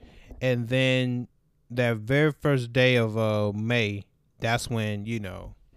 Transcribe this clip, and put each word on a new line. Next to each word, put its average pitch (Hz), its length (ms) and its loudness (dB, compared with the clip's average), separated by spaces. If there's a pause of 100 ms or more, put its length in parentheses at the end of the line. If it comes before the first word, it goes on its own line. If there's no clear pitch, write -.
(400)
And 123 280 0
then 127 600 0 (440)
that 120 260 0
very 139 340 2
first 131 400 0
day 127 240 4
of, 113 220 2
uh, 107 360 0
May, 107 520 -2 (340)
that's 120 300 -2
when, 107 380 -4
you 113 120 -4
know, 92 360 -12 (220)